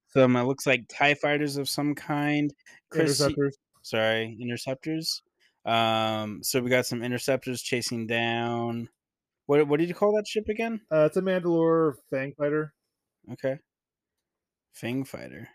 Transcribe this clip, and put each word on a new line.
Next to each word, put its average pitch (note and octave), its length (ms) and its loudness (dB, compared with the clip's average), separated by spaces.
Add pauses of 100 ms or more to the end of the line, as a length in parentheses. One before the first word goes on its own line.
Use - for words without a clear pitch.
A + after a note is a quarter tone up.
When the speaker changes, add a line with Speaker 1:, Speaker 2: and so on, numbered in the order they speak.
Speaker 1:
some, B2+ 260 6
it A#2+ 80 2
looks C3+ 240 -2
like B2+ 200 2
tie C#3+ 280 2
fighters D3 420 0
of C#3 100 -4
some D3 280 -2
kind. D3 580 0 (360)
Chris, D3+ 300 2
y-, C#3+ 80 2
Speaker 2:
Interceptors. C#3 300 0 (240)
Speaker 1:
sorry, A2 580 0
interceptors. C3 840 -6 (440)
Um, A2 760 0
so - 180 0
we A#2+ 80 -2
got B2+ 160 4
some A#2 180 -4
interceptors B2 580 -2
chasing A#2 460 -4
down, A#2 840 -2 (560)
what, D3 220 4
what D3 120 2
did E3+ 100 0
you F3 60 -6
call G#3 200 2
that G#3+ 120 -2
ship G#3+ 220 -4
again? A3+ 320 -4 (100)
Speaker 2:
Uh, D#3 140 6
it's D#3 120 2
a F#3 40 0
Mandalore E3 720 2 (160)
Fang C#3 280 -4
Fighter. D3+ 360 -2 (600)
Speaker 1:
Okay. C3+ 260 -4 (1120)
Fang B2+ 300 -4
Fighter. C#2 520 -14